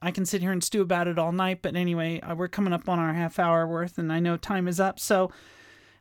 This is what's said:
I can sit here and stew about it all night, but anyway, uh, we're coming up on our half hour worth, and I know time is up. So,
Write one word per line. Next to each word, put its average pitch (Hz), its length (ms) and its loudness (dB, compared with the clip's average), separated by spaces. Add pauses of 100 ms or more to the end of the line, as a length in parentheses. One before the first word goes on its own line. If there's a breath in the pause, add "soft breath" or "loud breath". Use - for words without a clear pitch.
I 175 100 -2
can 185 140 -2
sit 185 160 -2
here 185 120 0
and 180 100 -2
stew 214 180 0
about 175 260 2
it 170 120 0
all 165 140 0
night, 185 280 -2
but - 140 -4
anyway, 170 460 0
uh, 170 140 -8
we're 175 120 -4
coming 190 240 -2
up 170 160 -2
on 180 100 0
our 165 160 0
half 165 260 -2
hour 165 280 4
worth, 165 300 -4
and 160 160 -2
I 165 80 2
know 170 160 2
time 180 320 -2
is 175 100 -2
up. 190 200 0
So, 185 320 2 (680 loud breath)